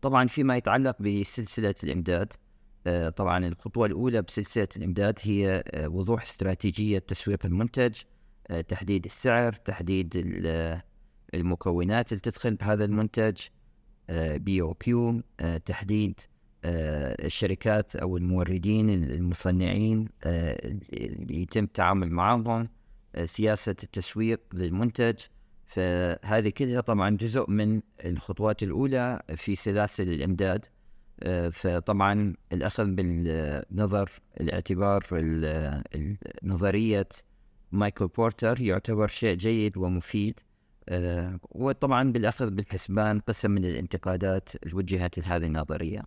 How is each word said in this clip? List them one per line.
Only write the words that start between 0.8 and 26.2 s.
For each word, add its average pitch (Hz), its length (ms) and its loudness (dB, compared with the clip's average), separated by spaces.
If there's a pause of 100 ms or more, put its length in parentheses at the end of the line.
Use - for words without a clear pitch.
بسلسلة 101 800 -2
الإمداد، 87 500 0 (540)
آه، 87 220 2
طبعًا 90 380 0
الخطوة 107 400 -2
الأولى 110 340 0
بسلسلة 104 460 -2 (100)
الإمداد 101 440 0
هي، 98 460 2
آه، 76 200 -4
وضوح 95 340 0
استراتيجية 98 800 0
تسويق 95 460 -4
المنتج، 110 560 0 (460)
آه، 85 140 -4
تحديد 92 440 -2
السعر، 117 480 2
تحديد 92 640 -2
ال-، 82 680 -2 (520)
المكونات 90 760 0
اللي 101 100 -4
تدخل 117 340 -2
بهذا 104 300 0
المنتج، 107 560 0 (680)
آه، 80 280 0
بي 95 240 0
أو 82 120 0
كيو، 117 480 0 (180)
آه، 85 180 -2
تحديد، 101 640 -2 (460)
آه، 76 600 -2
الشركات 101 680 0
أو 92 220 -2
الموردين، 90 720 2
المصنعين، 90 1200 2 (140)
آه، 82 440 0 (260)
اللي - 480 -6
يتم 104 220 0
التعامل 95 480 2
معهم، 113 580 2 (460)
آه، 85 100 -2
سياسة 107 580 0
التسويق 107 580 -2 (120)
للمنتج. 110 600 0 (520)
فهذه 90 840 0